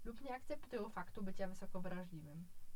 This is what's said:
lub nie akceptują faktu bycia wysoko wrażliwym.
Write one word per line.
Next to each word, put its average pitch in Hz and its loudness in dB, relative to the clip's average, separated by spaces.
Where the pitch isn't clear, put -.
lub 233 -2
nie 262 0
akceptują 254 0
faktu 190 -2
bycia 190 4
wysoko 185 2
wrażliwym. 175 -2